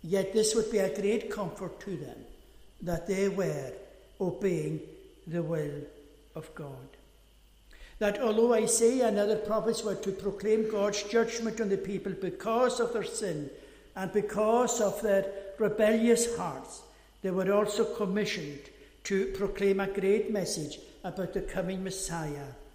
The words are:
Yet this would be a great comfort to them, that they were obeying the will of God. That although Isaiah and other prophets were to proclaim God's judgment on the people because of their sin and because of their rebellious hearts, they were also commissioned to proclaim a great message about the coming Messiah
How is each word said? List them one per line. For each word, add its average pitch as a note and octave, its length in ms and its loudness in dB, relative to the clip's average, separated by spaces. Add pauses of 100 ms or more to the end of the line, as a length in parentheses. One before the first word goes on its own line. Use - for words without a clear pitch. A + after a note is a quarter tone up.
Yet F#3 300 0
this A3 220 4
would A3+ 160 2
be G#3+ 80 4
a E3+ 140 2
great G3+ 360 0
comfort F3+ 520 -6
to F#3+ 140 -8
them, C3+ 220 -10 (640)
that E3 260 -4
they G3 220 2
were D3+ 420 -2 (480)
obeying D#3+ 640 0 (460)
the E3 160 -2
will D3+ 380 -4 (540)
of D#3 200 -12
God. C3+ 420 -14 (1000)
That G#3 200 0
although A#3 340 4
Isaiah A#3 560 4
and G3+ 100 2
other G#3 160 4
prophets A3 480 0
were G3+ 120 -2
to - 160 -4
proclaim G3+ 600 0
God's G#3 320 0
judgment A3+ 580 0
on G#3 80 0
the G3 80 2
people F#3+ 360 -4
because A3+ 680 0
of - 140 2
their - 100 -2
sin D3 460 -4 (460)
and F#3+ 160 -4
because G#3+ 680 2
of G3 220 0
their G3 280 2 (280)
rebellious A3+ 760 4
hearts, C#3 460 -8 (400)
they F#3+ 80 -2
were F#3 240 2
also G#3 320 2
commissioned F#3 760 -2 (420)
to G3 240 0 (100)
proclaim G3 420 2
a G3 80 0
great G3+ 440 2
message E3+ 480 -4 (240)
about F3+ 300 -6
the F#3+ 80 -2
coming F#3 420 -4
Messiah D3+ 680 -6 (220)